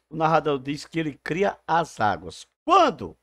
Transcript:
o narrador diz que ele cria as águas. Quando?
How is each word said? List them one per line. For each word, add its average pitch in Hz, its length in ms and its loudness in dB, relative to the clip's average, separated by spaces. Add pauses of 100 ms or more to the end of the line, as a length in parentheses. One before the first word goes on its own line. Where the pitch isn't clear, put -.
o 156 60 -12
narrador 156 440 2
diz 139 260 -8
que - 140 -6
ele 156 240 -4
cria 190 340 -2 (100)
as 160 320 0
águas. 90 460 -2 (200)
Quando? 277 580 2